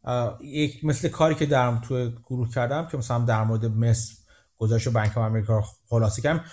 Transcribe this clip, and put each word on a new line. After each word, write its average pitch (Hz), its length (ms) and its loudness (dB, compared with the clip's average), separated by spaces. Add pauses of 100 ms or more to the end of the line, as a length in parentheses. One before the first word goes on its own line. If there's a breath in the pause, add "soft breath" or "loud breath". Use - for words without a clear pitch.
اه، 120 380 -2
یک 147 440 -4
مثل 151 220 0
کاری 160 280 2
که 160 100 0
در 127 320 4
تو 123 320 -2
گروه 120 400 -6
کردم 135 380 -2
که 156 100 -6
مثلاً 120 220 -2
در 113 240 2
مورد 110 220 0
مصر 113 480 2 (440 soft breath)
گزارش 110 300 0
بانک 107 300 0
آف - 0 -
امریکا 110 400 0
رو 107 80 0 (240)
خلاصه 113 320 0
کردم، 160 320 0